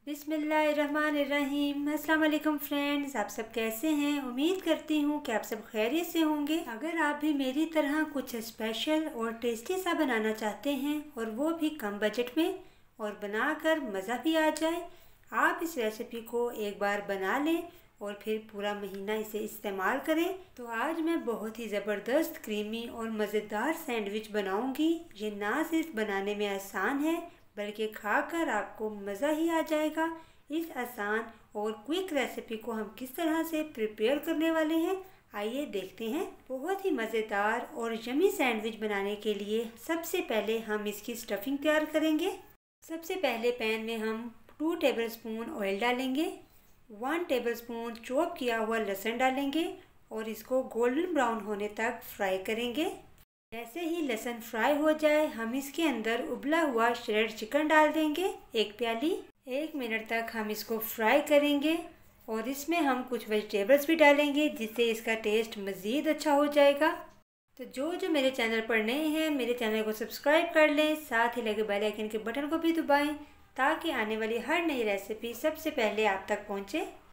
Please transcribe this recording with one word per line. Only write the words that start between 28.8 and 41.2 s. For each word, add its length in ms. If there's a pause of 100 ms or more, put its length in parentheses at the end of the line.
मज़ा 380
ही 200
आ 140
जाएगा। 420 (460)
इस 220
आसान 520 (300)
और 160 (140)
quick 280
recipe 440
को 140
हम 280
किस 160
तरह 280
से 180 (120)
prepare 460
करने 320
वाले 240
हैं, 200 (380)
आइए 340
देखते 380
हैं। 200 (240)
बहुत 360
ही 60
मज़ेदार 840
और 260
yummy 320
sandwich 480
बनाने 380
के 160
लिए 360 (180)
सबसे 360
पहले 380
हम 260
इसकी 280
stuffing 420